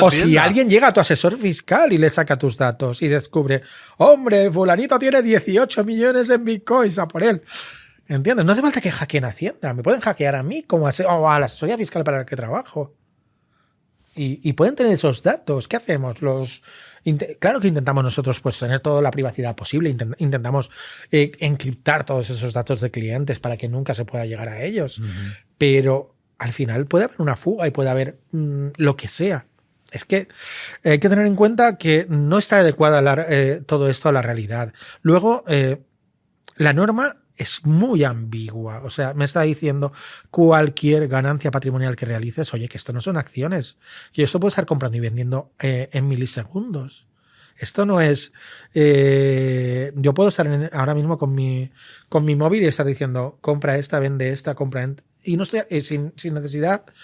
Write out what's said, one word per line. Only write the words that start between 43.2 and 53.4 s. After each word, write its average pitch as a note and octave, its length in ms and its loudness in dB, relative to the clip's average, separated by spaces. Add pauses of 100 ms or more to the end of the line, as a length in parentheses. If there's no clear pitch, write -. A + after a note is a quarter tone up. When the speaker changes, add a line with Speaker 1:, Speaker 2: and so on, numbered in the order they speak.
Speaker 1:
que D3+ 80 0
yo - 20 6
esto F3 160 0
puedo G3+ 80 2
estar F#3+ 160 0
comprando C3 320 -2
y A#2 40 -2
vendiendo, B2 600 -4
eh, C3 320 -2
en C#3 160 -2
milisegundos". C3 1000 -6 (520)
Esto - 260 -4
no G3 160 2
es, D3 320 0 (580)
eh, C3+ 1040 2
yo C#3 180 2
puedo G3 140 4
estar E3+ 180 0
en, D3 260 -2
ahora D3 220 -2
mismo D3+ 240 -2
con C3+ 160 -2
mi, C3 360 -4 (380)
con D3+ 160 0
mi D3+ 120 2
móvil E3+ 260 2
y E3+ 60 4
estar C#3 180 -2
diciendo, C3 540 -4